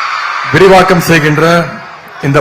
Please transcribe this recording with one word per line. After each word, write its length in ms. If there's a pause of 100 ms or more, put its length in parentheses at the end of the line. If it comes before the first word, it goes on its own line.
(540)
விரிவாக்கம் 560
செய்கின்ற 340 (840)
இந்த 140